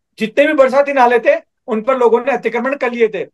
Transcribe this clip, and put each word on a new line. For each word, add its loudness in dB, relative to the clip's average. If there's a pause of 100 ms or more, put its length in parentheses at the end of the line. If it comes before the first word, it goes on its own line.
(180)
जितने 0
भी 0
बरसाती 2
नाले 2
थे, 0 (260)
उन -4
पर -2
लोगों 2
ने -4
अतिक्रमण -4
कर -4
लिए 0
थे, -8